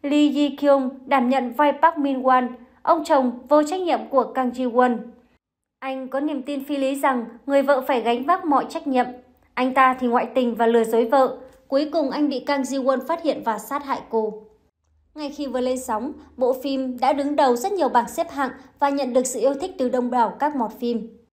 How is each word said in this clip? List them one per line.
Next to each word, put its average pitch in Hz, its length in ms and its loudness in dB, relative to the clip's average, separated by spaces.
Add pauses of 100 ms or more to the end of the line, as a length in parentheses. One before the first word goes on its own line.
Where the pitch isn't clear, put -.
Lee 294 280 4
Yi-kyung 277 600 2 (160)
đảm 247 240 2
nhận 247 220 0
vai 285 300 2
Park 330 140 4
Min-wan, 254 520 2 (340)
ông 330 220 2
chồng 262 280 2 (180)
vô 302 140 6
trách 359 180 -4
nhiệm 302 180 0 (100)
của 254 140 4
Kang 254 260 -2
Ji-won. 247 480 2 (840)
Anh 262 280 -8
có 269 120 -4
niềm 294 220 -4
tin 277 220 -6
phi 285 140 -4
lý 269 180 0
rằng 262 300 0 (200)
người 277 160 2
vợ 269 260 2
phải 254 140 0
gánh 240 240 -2
vác 370 200 2
mọi 262 240 2
trách 320 180 -8
nhiệm. 254 180 2 (480)
Anh 254 200 -2
ta 262 260 4
thì 247 80 -2
ngoại 233 280 2
tình 247 200 0
và 233 120 2
lừa 233 160 4
dối 226 220 2
vợ. 262 320 2 (300)
Cuối 294 260 0
cùng 294 160 0
anh 294 200 0
bị 247 100 -4
Kang 277 220 -2
Ji-won 262 460 0
phát 330 160 -4
hiện 226 220 0
và 220 140 -2
sát 277 260 -8
hại 269 140 -4 (100)
cô. 220 240 -2 (840)
Ngay 302 140 -8
khi 285 180 -8
vừa 247 140 -4
lên 254 180 -2
sóng, 247 340 -4 (240)
bộ 254 160 2 (100)
phim 262 360 -4
đã 262 140 4
đứng 285 220 -2
đầu 269 200 4
rất 381 160 -4
nhiều 330 180 0
bảng - 200 2
xếp 330 220 -6
hạng 269 200 -4 (280)
và 285 100 2
nhận 277 240 -2
được 254 120 2
sự 254 140 -6
yêu 269 140 2
thích - 240 -6
từ 247 120 0
đông 247 220 -2
đảo 233 280 2
các 294 160 -2
mọt 247 240 -2
phim. 240 360 -4 (180)